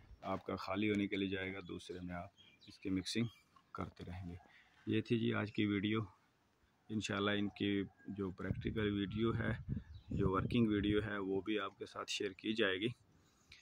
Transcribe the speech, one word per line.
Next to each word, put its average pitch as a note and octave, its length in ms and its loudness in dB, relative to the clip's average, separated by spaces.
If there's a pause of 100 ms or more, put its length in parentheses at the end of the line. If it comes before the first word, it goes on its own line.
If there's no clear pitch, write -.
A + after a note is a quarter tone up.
(240)
आपका F#2+ 320 -4
खाली G2 320 -2
होने G2+ 180 2
के G2 100 -2
लिए G2 120 0
जाएगा, F#2+ 320 -4
दूसरे F2+ 400 -10
में F2+ 140 -8
आप F2+ 180 -8 (360)
इसकी - 220 -6
मिक्सिंग G#2 380 0 (460)
करते F2+ 300 -8
रहेंगे। F2+ 340 -10 (500)
ये G#2+ 140 2
थी A#2 160 2
जी A#2 140 2
आज G#2+ 180 0
की A2 160 2
वीडियो। G#2 400 2 (840)
इंशाल्लाह G#2 440 0
इनकी G2+ 500 2 (260)
जो G2 200 -2
प्रैक्टिकल G#2 600 -2
वीडियो G#2 420 0
है, A2 320 -2 (480)
जो F#2+ 220 4
वर्किंग A2+ 340 4
वीडियो G#2 340 4
है, G#2 160 -2
वो F#2+ 220 0
भी G#2 160 0
आपके G2 300 -4
साथ G#2 180 -8
शेयर G2+ 280 -2
की A2 220 -2
जाएगी। G2+ 340 4 (720)